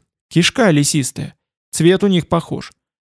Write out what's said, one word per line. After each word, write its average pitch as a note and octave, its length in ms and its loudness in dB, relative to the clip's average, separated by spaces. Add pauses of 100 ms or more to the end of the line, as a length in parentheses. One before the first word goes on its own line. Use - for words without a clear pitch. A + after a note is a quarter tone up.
(300)
Кишка F3+ 420 2
лесистая. D3 640 -2 (380)
Цвет F3+ 300 2
у G3+ 40 0
них F3+ 200 0
похож. - 440 -6 (460)